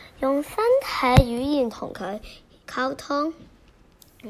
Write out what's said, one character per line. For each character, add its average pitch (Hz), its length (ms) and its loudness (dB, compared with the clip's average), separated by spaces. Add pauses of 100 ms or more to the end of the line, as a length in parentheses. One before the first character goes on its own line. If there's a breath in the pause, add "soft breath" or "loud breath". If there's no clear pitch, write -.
(200 loud breath)
用 277 240 0
身 - 120 -14 (280)
體 - 240 -2 (160)
語 233 160 -4
言 269 300 0
同 - 240 -12
佢 196 260 -8 (480 loud breath)
溝 262 280 -4
通。 294 380 -4 (960)